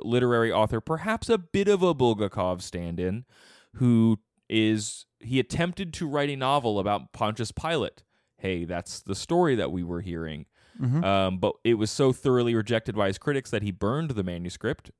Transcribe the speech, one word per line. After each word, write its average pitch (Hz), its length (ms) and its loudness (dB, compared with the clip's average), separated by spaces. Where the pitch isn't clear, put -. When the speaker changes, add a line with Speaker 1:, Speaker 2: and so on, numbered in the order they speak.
Speaker 1:
literary 117 500 2
author, 107 280 2
perhaps 175 500 -4
a 220 80 4
bit 196 300 0
of 196 140 4
a 180 120 4
Bulgakov 101 680 0
stand-in, 90 640 -4
who 113 440 6
is, 110 560 0
he 127 180 -2
attempted 175 560 -2
to 175 140 -6
write 143 200 0
a 139 80 -6
novel 131 420 0
about 101 340 -2
Pontius 107 400 -4
Pilate. 160 500 -4
Hey, 90 300 -4
that's 85 340 -8
the 98 140 -8
story 165 400 2
that 82 180 0
we 92 100 -2
were 85 200 -6
hearing. 82 420 -8
Speaker 2:
Mm-hmm. 135 240 0
Speaker 1:
Um, 95 360 2
but 95 160 0
it 117 100 4
was 107 160 0
so 135 220 2
thoroughly 123 420 2
rejected 110 400 -2
by 101 120 0
his 98 100 -2
critics 139 340 -4
that 107 120 -2
he 104 80 -2
burned 127 400 -2
the 107 140 -2
manuscript, 90 760 -6